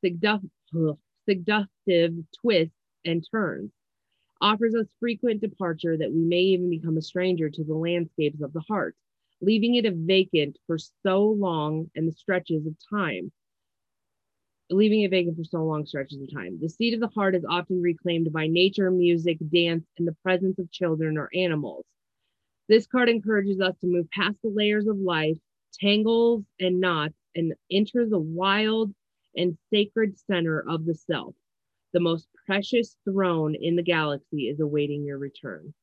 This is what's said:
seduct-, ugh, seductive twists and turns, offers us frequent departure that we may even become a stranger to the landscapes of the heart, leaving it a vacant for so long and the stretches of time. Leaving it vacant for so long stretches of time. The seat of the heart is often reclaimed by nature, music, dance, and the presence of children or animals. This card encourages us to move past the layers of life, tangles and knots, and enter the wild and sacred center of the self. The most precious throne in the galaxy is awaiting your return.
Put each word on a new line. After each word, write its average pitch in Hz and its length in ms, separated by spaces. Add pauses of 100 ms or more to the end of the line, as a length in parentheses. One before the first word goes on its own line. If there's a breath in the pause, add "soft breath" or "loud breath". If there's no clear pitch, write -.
seduct-, 190 400 (320)
ugh, 156 200 (300)
seductive 185 840 (280)
twists 170 340 (280)
and 170 260
turns, 139 420 (720)
offers 214 340
us 226 120 (120)
frequent 226 420
departure 170 560
that 143 140
we 165 100
may 170 160
even 180 320
become 160 280
a 156 40
stranger 180 480
to 151 140
the 156 100
landscapes 160 680
of 147 120
the 160 80
heart, 190 340 (460)
leaving 226 340
it 240 100
a 214 60
vacant 170 760
for 165 120
so 190 460
long 165 720
and 160 120
the 160 60
stretches 170 520
of 156 80 (160)
time. 147 420 (1400)
Leaving 214 320
it 190 100
vacant 175 240
for 170 80
so 160 200
long 151 220
stretches 139 360
of 135 120
time. 110 280
The 165 80
seat 226 240
of 226 80
the 233 80
heart 196 260
is 170 140
often 175 320
reclaimed 165 500
by 156 160
nature, 185 440
music, 170 480 (140)
dance, 170 320 (120)
and 170 100
the 165 160
presence 185 340
of 175 140
children 160 460
or 143 160
animals. 156 520 (840)
This 220 160
card 247 240
encourages 202 500
us 185 220
to 180 60
move 175 240
past 202 300
the 220 80
layers 208 380
of 208 100
life, 160 400 (360)
tangles 220 680 (160)
and 180 200
knots, 160 360 (200)
and 165 180 (180)
enter 214 360
the 214 120
wild 202 720 (420)
and 175 220 (120)
sacred 214 480
center 165 520
of 160 160
the 165 100
self. - 400 (560)
The 180 80
most 165 280 (180)
precious 202 580
throne 175 520
in 170 200
the 175 60
galaxy 151 680
is 147 100
awaiting 147 460
your 143 120
return. 135 640